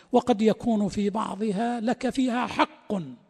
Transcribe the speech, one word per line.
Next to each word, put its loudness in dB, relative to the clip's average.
وقد 2
يكون 2
في -2
بعضها -4
لك -2
فيها 0
حق -2